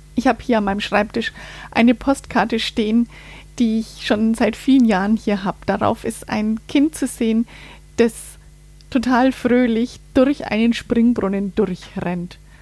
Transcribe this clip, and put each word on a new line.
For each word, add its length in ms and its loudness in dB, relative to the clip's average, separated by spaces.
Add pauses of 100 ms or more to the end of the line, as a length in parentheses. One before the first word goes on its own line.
(160)
Ich 120 0
habe 140 2
hier 180 2
an 40 0
meinem 160 -2
Schreibtisch 540 -2 (380)
eine 220 4
Postkarte 640 0
stehen, 500 0 (500)
die 200 2
ich 260 -10
schon 300 0
seit 200 0
vielen 300 2
Jahren 320 0
hier 260 -4
habe. 220 -4
Darauf 400 -2
ist 240 -8
ein 380 -2
Kind 280 0
zu 120 -4
sehen, 400 -2 (500)
das 160 2 (760)
total 420 2
fröhlich 680 0 (140)
durch 340 4
einen 260 2
Springbrunnen 840 0
durchrennt. 840 -4 (240)